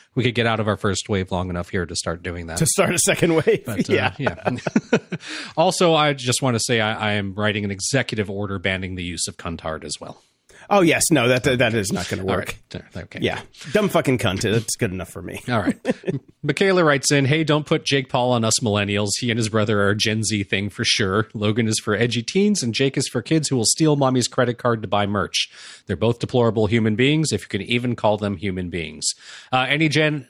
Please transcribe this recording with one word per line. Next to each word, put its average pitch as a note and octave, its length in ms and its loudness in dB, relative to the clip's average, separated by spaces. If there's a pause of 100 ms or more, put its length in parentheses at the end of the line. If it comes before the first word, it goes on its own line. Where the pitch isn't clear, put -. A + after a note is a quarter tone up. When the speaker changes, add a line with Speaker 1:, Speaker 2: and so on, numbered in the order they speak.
(140)
Speaker 1:
we B2 80 0
could A#2 120 0
get A2+ 120 2
out A2+ 120 2
of G#2+ 100 0
our G2+ 100 0
first G2+ 320 -2
wave F#2+ 200 0
long F2+ 200 -2
enough F2 180 -6
here F2+ 160 -2
to E2 120 -10
start E2+ 260 -6
doing F2 240 -8
that. E2 120 -8
Speaker 2:
To D#3+ 80 2
start F3+ 280 2
a E3 40 0
second E3 360 2
wave. F#3 320 2
Speaker 1:
But, - 240 -4
uh, - 20 4
Speaker 2:
Yeah. B2+ 240 0
Speaker 1:
yeah. B2 400 -4 (480)
<laughs> - 520 -12
Also, E3+ 360 4
I D3+ 220 4
just B2+ 260 -2
wanna B2 200 2
say A#2+ 200 0
I, G#2+ 300 0
I - 40 0
am G2 200 -4
writing G#2 300 0
an G2+ 60 -2
executive G#2 600 -2
order G2 280 -6
banning F#2 360 -4
the F2+ 100 -6
use F2 240 -6
of - 80 -12
cuntard D#2+ 480 -8
as D2+ 160 -10
well. - 220 -16 (460)
Speaker 2:
Oh, G3+ 120 6
yes. C#3 320 4
No, B2+ 160 4
that, B2 160 2
that B2 300 2
is G2+ 180 -2
not F2+ 160 -4
gonna F#2+ 140 -6
Speaker 1:
All F#2+ 60 -4
Speaker 2:
work. G#2+ 280 -4 (180)
Speaker 1:
right. - 80 -12 (220)
Okay. - 180 -14
Speaker 2:
Yeah. - 180 -2 (320)
Dumb G3+ 160 2
fucking C3+ 300 2
cunt. F#2 220 0
That's A2 340 0
good A2 160 -2
enough F2+ 200 -8
for F2+ 120 -14
me. F#2 260 -12
Speaker 1:
All A#2+ 120 0
right. - 180 -2 (360)
<laughs> - 280 -12
Michaela F3+ 400 2
writes D3 300 2
in, C#3 120 4
"Hey, D#3 200 2
don't D3 200 2
put D#3 200 0
Jake C#3 240 0
Paul B2 240 2
on A2+ 120 2
us A2 160 2
millennials. G#2 500 0 (100)
He A#2+ 100 -2
and A2+ 80 0
his A2 100 0
brother G#2+ 340 2
are G2 80 4
a G#2+ 60 2
Gen G#2+ 280 0
Z G#2 180 -2
thing G2+ 260 -2
for A#2+ 160 -6
sure. G#2 500 0
Logan G#2+ 340 0
is A2 100 0
for G#2+ 160 -2
edgy A#2 280 0
teens, G3 420 0
and A#2 100 -2
Jake C3+ 220 0
is C#3 120 -2
for B2 140 -4
kids D#3+ 260 0
who C3+ 60 0
will A#2 100 2
steal D3+ 300 2
mommy's C3 320 2
credit A#2+ 320 0
card A2+ 240 0
to G2+ 60 -8
buy G2+ 180 2
merch. G2 420 -2 (380)
They're G2+ 80 -2
both A2+ 240 0
deplorable A#2 480 2
human A2 300 2
beings, D3 340 2
if G#2+ 120 -2
you - 60 -18
can G2 140 -4
even A#2+ 320 -2
call G#2+ 220 2
them G2+ 200 -4
human F#2 320 -6
beings." D#2 380 -8 (460)
Uh, B2+ 160 2
any D3+ 200 2
Gen D3+ 420 0